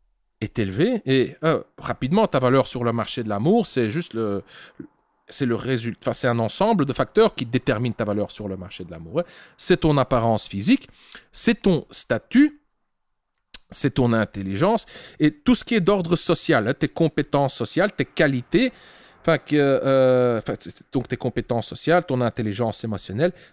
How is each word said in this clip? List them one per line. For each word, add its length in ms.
est 180
élevée, 460
et, 400
euh, 180
rapidement, 500
ta 120
valeur 280
sur 160
le 80
marché 320
de 60
l'amour, 360
c'est 240
juste 240
le, 300
c'est 160
le 100
résultat, 440
enfin, 40
c'est 140
un 120
ensemble 460
de 60
facteurs 420
qui 120
déterminent 500
ta 80
valeur 260
sur 200
le 80
marché 260
de 80
l'amour, 300
hein. 20
C'est 240
ton 160
apparence 520
physique, 400
c'est 300
ton 300
statut, 680
c'est 260
ton 160
intelligence, 760
et 100
tout 240
ce 80
qui 120
est 60
d'ordre 360
social, 500
hein, 60
tes 160
compétences 640
sociales, 380
tes 120
qualités, 680
enfin, 160
que, 180
euh, 840
enfin, 200
c'est, 140
donc 160
tes 80
compétences 520
sociales, 380
ton 140
intelligence 640
émotionnelle. 480